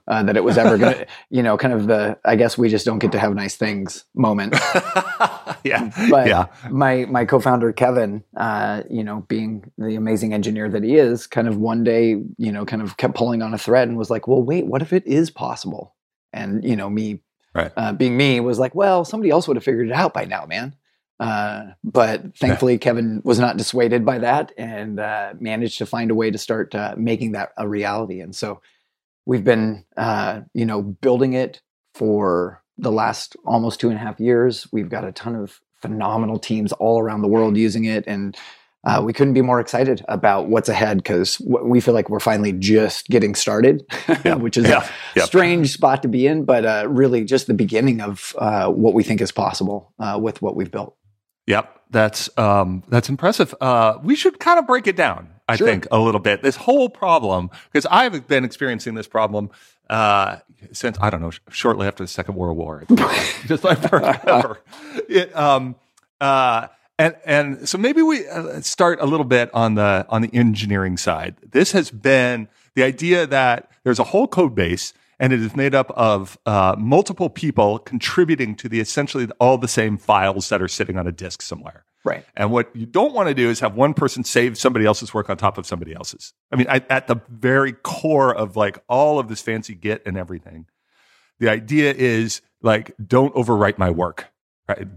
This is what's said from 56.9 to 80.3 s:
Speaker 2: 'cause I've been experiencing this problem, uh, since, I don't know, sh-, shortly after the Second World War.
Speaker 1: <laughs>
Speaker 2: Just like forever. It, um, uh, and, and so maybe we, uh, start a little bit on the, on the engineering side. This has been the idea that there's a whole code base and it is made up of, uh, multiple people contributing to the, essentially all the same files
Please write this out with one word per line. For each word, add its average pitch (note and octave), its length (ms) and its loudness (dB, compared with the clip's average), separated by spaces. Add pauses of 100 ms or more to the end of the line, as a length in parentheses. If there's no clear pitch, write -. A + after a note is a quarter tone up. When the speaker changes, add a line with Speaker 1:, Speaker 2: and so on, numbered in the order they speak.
Speaker 2:
'cause D3 160 2
I've F#3 380 2
been C3+ 160 2
experiencing A#2+ 500 -6
this A2 140 -10
problem, G#2 420 -2 (400)
uh, G2+ 480 2 (360)
since, A#2+ 260 -6
I G#2 100 2
don't E2 120 -4
know, E2 80 -6
sh-, - 100 -14 (100)
shortly G2+ 380 0
after G2 160 -8
the F2 60 -10
Second F#2+ 260 -8
World F2 220 -4
War. D#2+ 320 -10
Speaker 1:
<laughs> - 560 2
Speaker 2:
Just D#3 180 -2
like F3+ 140 4
forever. - 800 2 (500)
It, F3+ 300 2
um, C3+ 380 2 (440)
uh, C3 480 2 (320)
and, D#3+ 160 2 (100)
and C#3+ 440 0
so F#3 80 -4
maybe C#4+ 240 2
we, C#4+ 260 0
uh, D#3+ 340 -10
start F3 380 0
a D3+ 60 -2
little D3 200 0
bit A#2+ 280 2
on A2+ 220 2
the, G2+ 340 2
on A2+ 140 0
the A2+ 100 -4
engineering G2+ 640 0
side. E2 460 -4
This D#3 300 2
has F3+ 180 0
been B2 560 0 (260)
the B2+ 100 2
idea D#3+ 440 2
that C3 420 0 (140)
there's B2+ 160 2
a B2 40 2
whole A3 240 2
code D3 280 0
base F2+ 380 -2 (260)
and C3 120 2
it B2 100 2
is A2 140 -6
made C#3 200 0
up C3 160 2
of, G#2 540 0
uh, G2+ 320 2
multiple D#3+ 520 0
people A2+ 500 0
contributing C3 760 0
to A#2 140 -12
the, A2+ 100 -2
essentially C3 480 -4 (120)
all B2+ 200 4
the A#2+ 80 -4
same A2 300 0
files G2 520 2